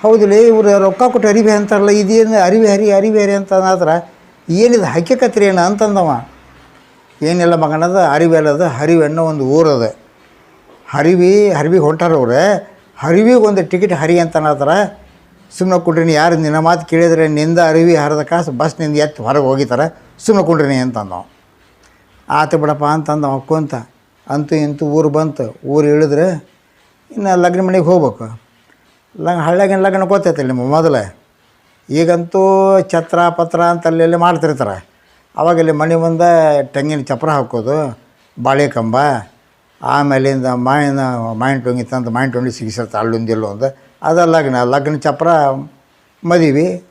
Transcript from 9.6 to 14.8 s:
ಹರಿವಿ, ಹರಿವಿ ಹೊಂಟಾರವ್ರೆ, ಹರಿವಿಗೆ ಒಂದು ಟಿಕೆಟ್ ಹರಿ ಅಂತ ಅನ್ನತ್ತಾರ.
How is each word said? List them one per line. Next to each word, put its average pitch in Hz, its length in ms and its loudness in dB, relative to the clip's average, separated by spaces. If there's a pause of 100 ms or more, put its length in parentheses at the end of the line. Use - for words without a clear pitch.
ಹರಿವಿ, 180 600 2
ಹರಿವಿ 160 280 0
ಹೊಂಟಾರವ್ರೆ, 156 920 0 (280)
ಹರಿವಿಗೆ 202 360 2
ಒಂದು 208 340 2
ಟಿಕೆಟ್ 185 240 -2
ಹರಿ 160 260 0
ಅಂತ 165 180 -2
ಅನ್ನತ್ತಾರ. 147 320 0 (920)